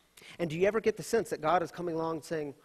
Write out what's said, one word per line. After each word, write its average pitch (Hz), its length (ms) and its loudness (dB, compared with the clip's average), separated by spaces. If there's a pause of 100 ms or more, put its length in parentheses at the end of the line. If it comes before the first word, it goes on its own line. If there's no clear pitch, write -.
(380)
And 170 120 0
do 151 80 -2
you 185 100 6
ever 214 140 2
get 214 160 2
the 160 60 -10
sense 214 260 2
that 151 100 -4
God 165 240 4
is 160 80 -6
coming 175 240 -4
along 160 280 -2
saying, 151 300 -4 (120)